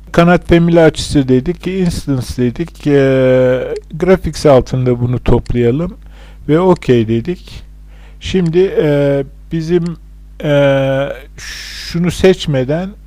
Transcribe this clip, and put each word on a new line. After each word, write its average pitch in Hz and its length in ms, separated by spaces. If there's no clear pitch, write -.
kanat 170 360
family 170 340
açısı 147 460
dedik, 127 400
instance 175 600
dedik, 123 500
eee, 131 880
graphics 180 520
altında 127 560
bunu 120 180
toplayalım 120 800
ve 151 100
okey 135 480
dedik. 117 560
Şimdi, 170 380
eee, 143 680
bizim, 165 320
eee, 139 680
şunu - 760
seçmeden 165 800